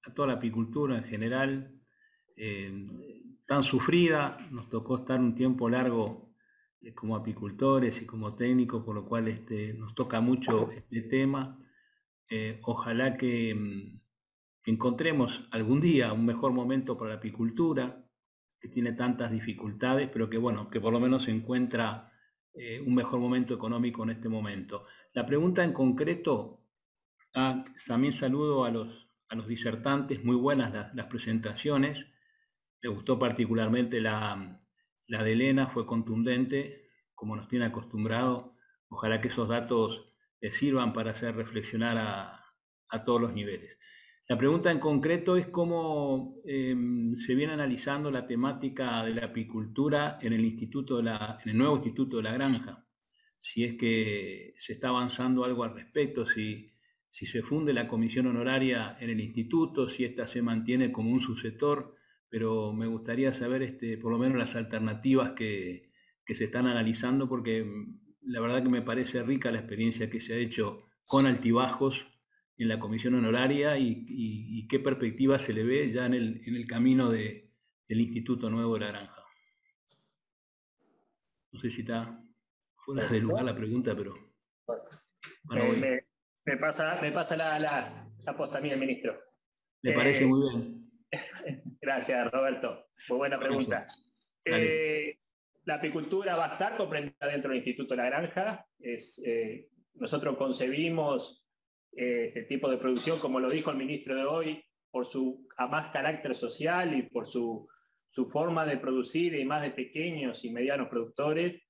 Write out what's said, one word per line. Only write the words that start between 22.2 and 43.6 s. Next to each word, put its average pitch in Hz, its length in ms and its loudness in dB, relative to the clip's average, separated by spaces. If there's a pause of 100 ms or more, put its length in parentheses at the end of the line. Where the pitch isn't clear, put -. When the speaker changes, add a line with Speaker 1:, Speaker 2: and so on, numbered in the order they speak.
Speaker 1:
eh, 120 260 -10
un 127 140 2
mejor 123 260 2
momento 123 340 2
económico 117 500 -2
en 113 60 -2
este 113 180 -6
momento. 101 560 -6 (300)
La 120 120 0
pregunta 170 380 4
en 160 80 2
concreto, 139 880 2 (760)
ah, 131 300 0 (220)
también 127 260 2
saludo 139 520 2
a 120 60 0
los, - 380 -6 (200)
a 110 60 -10
los 110 140 -6
disertantes, 120 760 -2
muy 123 120 4
buenas 127 360 2
las, 104 220 -8
las 123 120 -8
presentaciones. 123 1000 0 (760)
Me 120 80 -4
gustó 113 280 0
particularmente 113 840 2
la, 104 600 -2 (460)
la 110 180 0
de 110 80 4
Elena, 135 360 4
fue 117 180 -2
contundente, 123 1040 0 (240)
como 107 200 -6
nos 110 140 -10
tiene 123 160 0
acostumbrado. 113 880 -2 (340)
Ojalá 110 340 0
que 123 60 0
esos 113 200 -2
datos, 117 580 0 (360)
eh, 104 100 -4
sirvan 131 400 2
para 110 200 -2
hacer 113 240 -4
reflexionar 113 640 -2
a, 98 460 -6 (440)
a 113 160 -6
todos 120 160 4
los 113 120 0
niveles. 101 440 -8 (500)